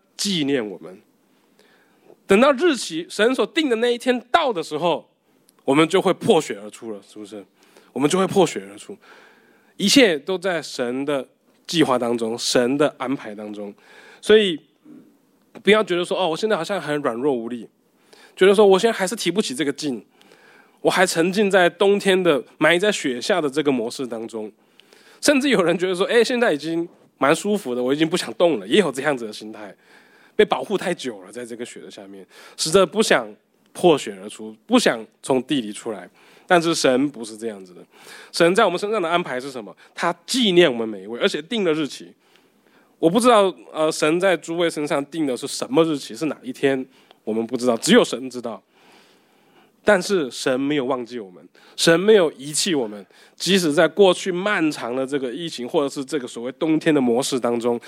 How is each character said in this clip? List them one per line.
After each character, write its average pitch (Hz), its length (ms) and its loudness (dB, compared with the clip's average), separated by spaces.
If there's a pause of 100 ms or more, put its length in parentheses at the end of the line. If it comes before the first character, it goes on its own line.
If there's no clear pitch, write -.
(140)
纪 180 300 -2
念 135 240 0
我 90 80 -12
们。 92 240 -20 (1300)
等 196 120 4
到 277 140 6
日 277 240 0
期， 165 320 -8
神 233 260 0
所 226 120 -2
定 311 240 -2
的 226 60 0
那 240 140 0
一 240 60 0
天 247 240 -2 (100)
到 254 220 2
的 165 100 -6
时 151 140 -10
候， 151 320 -2 (560)
我 139 100 2
们 160 140 6
就 185 140 2
会 180 100 2
破 202 260 2
血 110 240 -4
而 104 60 -16
出 113 240 -14
了， 98 100 -12
是 - 160 -20
不 104 60 -14
是？ 101 180 -16 (520)
我 120 40 -6
们 147 120 2
就 185 80 2
会 190 80 2
破 165 200 4
血 98 240 -8
而 104 60 -20
出。 104 180 -18 (840)
一 190 100 0
切 185 300 6
都 185 180 -6
在 175 240 -4
神 127 460 -6
的 143 200 -4 (400)
计 170 160 0
划 127 160 4
当 120 200 0
中， 113 180 -4
神 127 400 0
的 143 220 0
安 131 180 -4
排 107 180 -14
当 104 160 -12
中。 104 240 -12 (480)
所 214 140 6
以 185 240 2 (1040)
不 - 80 2
要 214 120 4
觉 175 140 -4
得 175 80 -2
说 180 160 -6
：“哦， 180 80 0
我 160 80 -2
现 220 120 -2
在 214 60 0
好 165 80 -2
像 196 160 -6
很 147 220 -4
软 127 160 -2
弱 139 160 0
无 117 160 -4
力。” 113 180 -10 (680)
觉 185 100 4
得 202 80 6
说 208 140 8
：“我 190 100 8
现 226 80 2
在 226 60 2
还 196 140 -2
是 226 100 -6
提 175 140 -2
不 190 100 0
起 135 140 -6
这 143 100 -4
个 139 80 -2
劲， 127 320 -6 (800)
我 160 80 2
还 180 160 4
沉 175 260 0
浸 202 180 2
在 180 200 6
冬 202 280 2
天 190 240 2
的 151 220 2 (140)
埋 165 200 4
在 208 140 2
雪 123 260 -4
下 180 220 0
的 151 80 -2
这 143 140 0
个 143 100 2
模 120 180 -2
式 135 160 -8
当 113 220 -10
中。” 107 240 -10 (680)
甚 285 180 4
至 285 80 0
有 196 140 4
人 165 160 2
觉 185 100 -2
得 185 60 -2
说 185 180 -2
：“哎， 233 100 6
现 240 160 0
在 233 140 2
已 143 60 -2
经 165 280 -4 (300)
蛮 143 180 2
舒 202 220 -2
服 127 180 -6
的， 123 80 -2
我 131 120 0
已 - 20 2
经 160 100 2
不 160 80 -2
想 127 200 -4
动 165 260 2
了。” 95 80 -12
也 165 100 4
有 160 140 2
这 135 80 -6
样 143 160 0
子 117 100 -10
的 107 60 -12
心 110 180 -14
态， 107 240 -18 (600)
被 214 80 4
保 - 180 0
护 190 140 -4
太 175 160 -4
久 113 300 -10
了， 98 100 -20
在 120 140 -12
这 113 100 -14
个 120 80 -12
雪 - 160 -16
的 82 100 -18
下 101 160 -18
面， 98 200 -20 (320)
使 156 120 -4
得 190 140 4
不 208 180 -2
想 120 320 0 (380)
破 170 240 4
雪 110 260 -10
而 104 60 -14
出， 110 260 -16 (120)
不 240 120 4
想 131 240 0 (200)
从 131 220 0
地 139 180 -2
里 107 100 -10
出 113 200 -10
来。 95 140 -14 (400)
但 175 140 4
是 165 140 0
神 135 360 2
不 117 140 -14
是 107 140 -14
这 113 80 -10
样 98 180 -10
子 90 80 -20
的， 87 80 -20 (520)
神 175 220 2
在 214 120 4
我 175 40 2
们 175 80 -2
身 202 120 -6
上 220 100 -2
的 165 80 -2
安 175 140 0
排 135 180 -8
是 139 100 -10
什 123 140 -12
么？ 87 100 -18 (200)
他 175 200 -4 (120)
纪 233 260 0
念 170 180 6
我 120 60 -2
们 113 100 -4
每 98 180 -10
一 - 20 -16
位， 117 120 -10
而 175 80 0
且 151 140 -2
定 202 240 -4
了 160 80 2
日 151 140 -2
期。 - 260 -16 (840)
我 160 100 2
不 185 100 2
知 240 100 4
道， 202 260 4 (180)
呃， 156 180 0
神 160 300 0
在 185 160 2
诸 165 220 -8
位 170 100 0
身 151 180 -4
上 143 200 -2
定 160 200 -4
的 127 80 -2
是 123 120 -6
什 - 260 -8
么 156 120 4
日 156 120 0
期， - 180 -14
是 156 120 -6
哪 127 160 -6
一 127 100 -10
天， 135 320 0 (400)
我 110 80 -4
们 113 140 -2
不 123 100 -6
知 120 100 -4
道， 120 100 2
只 147 180 0
有 202 100 6
神 127 240 -6
知 120 140 -12
道。 113 200 -12 (1200)
但 190 200 4
是 170 280 -2
神 131 300 -4
没 143 140 -2
有 139 100 -2
忘 123 220 -4
记 120 120 -14
我 95 120 -14
们， 80 120 -20 (340)
神 165 220 4
没 208 160 6
有 170 180 4
遗 139 200 -14
弃 165 220 -2
我 127 120 -2
们， 101 200 -16 (300)
即 190 200 0
使 170 160 2
在 160 160 4
过 190 240 6
去 190 180 -4
漫 180 400 0
长 123 240 -6
的 131 120 -2
这 143 120 -4
个 127 140 -6
疫 165 160 -10
情， 123 180 -10
或 160 140 0
者 139 80 0
是 139 160 -8
这 147 140 -6
个 123 80 -6
所 117 160 -12
谓 127 100 -8
冬 160 260 0
天 156 160 2
的 143 60 4
模 123 220 2
式 131 180 -2
当 120 180 0
中， 120 300 -2